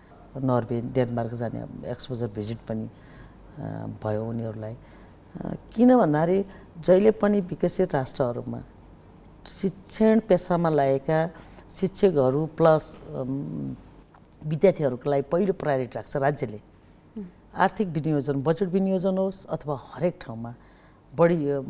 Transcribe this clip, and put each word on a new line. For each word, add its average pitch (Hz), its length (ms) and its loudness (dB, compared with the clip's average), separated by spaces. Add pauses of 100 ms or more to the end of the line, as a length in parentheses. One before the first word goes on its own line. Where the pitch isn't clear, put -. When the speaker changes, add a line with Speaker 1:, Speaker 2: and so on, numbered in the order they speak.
(360)
Speaker 1:
नर्वे, 123 440 0
डेनमार्क 120 540 -2
जाने 117 560 -8
एक्सपोजर 120 360 -8
भिजिट 107 320 -8 (100)
पनि, 110 200 -6 (720)
अ, 107 280 -8 (180)
भयो 107 200 -2
उनीहरूलाई। 113 500 -8
अ, - 800 -14 (180)
किन 247 240 6
भन्दाखेरि 175 480 4 (360)
जहिले 185 300 6
पनि 208 300 2
विकसित 180 540 -2
राष्ट्रहरूमा 120 680 -4 (840)
शिक्षण - 760 2
पेसामा 175 480 2
लागेका 156 600 2 (400)
शिक्षकहरू 156 760 2
प्लस, 156 500 2 (120)
अम, 139 680 -6 (680)
विद्यार्थीहरूको 147 680 2
लागि 143 120 2
पहिलो 175 300 0
प्रायोरिटी 131 440 -2
राख्छ - 200 -8
राज्यले। 135 440 -2 (580)
Speaker 2:
उम्। 202 60 -10 (300)
Speaker 1:
आर्थिक 190 340 0
विनियोजन, 143 540 -2
बजेट 165 260 0
विनियोजन 190 500 0
होस् 190 280 -4
अथवा 143 340 -6 (140)
हरेक 170 260 -2
ठाउँमा 117 340 -12 (640)
बढी, 165 320 4
अ, 139 220 0